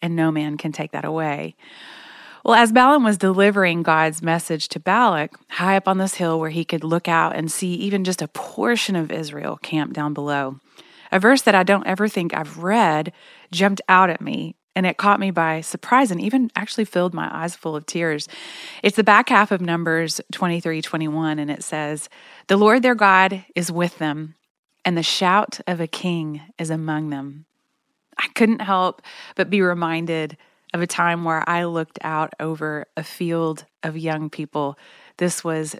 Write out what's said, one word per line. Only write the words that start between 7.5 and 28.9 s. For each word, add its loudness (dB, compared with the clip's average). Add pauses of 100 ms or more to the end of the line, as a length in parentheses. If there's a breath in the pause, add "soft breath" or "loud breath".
see -4
even -2
just -4
a -6
portion -2
of -2
Israel -8
camped -4
down -4
below, -4 (520 loud breath)
a 2
verse 6
that 4
I 6
don't 2
ever 0
think -2
I've -8
read 2 (400 loud breath)
jumped 0
out 8
at -6
me, -6 (200)
and 0
it 0
caught 2
me -2
by 0
surprise 0
and -4
even 0
actually -4
filled -2
my -6
eyes -8
full -8
of -8
tears. -4 (520 loud breath)
It's 2
the 2
back 6
half 4
of 0
Numbers -2 (100)
twenty-three -2
twenty-one, -4
and -6
it -8
says, -6 (400 loud breath)
"The 4
Lord 6
their 4
God 4 (120)
is -4
with -2
them, -6 (500)
and 0
the -2
shout 0
of -4
a -4
king -4 (160)
is -6
among -4
them." -10 (720)
I -6
couldn't 2
help -2 (340 loud breath)